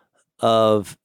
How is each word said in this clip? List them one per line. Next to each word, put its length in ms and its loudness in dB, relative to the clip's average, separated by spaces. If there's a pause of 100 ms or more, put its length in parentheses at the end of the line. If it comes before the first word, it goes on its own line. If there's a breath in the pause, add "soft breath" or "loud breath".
(400)
of 640 0